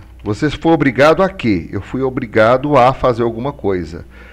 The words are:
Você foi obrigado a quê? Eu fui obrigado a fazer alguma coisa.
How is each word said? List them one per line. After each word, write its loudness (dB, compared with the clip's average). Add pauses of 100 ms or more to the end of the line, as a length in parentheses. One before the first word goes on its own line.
(240)
Você -2
foi 0
obrigado 2
a 0
quê? -2
Eu -8
fui -8
obrigado 0
a 4
fazer 0
alguma -4
coisa. -6 (260)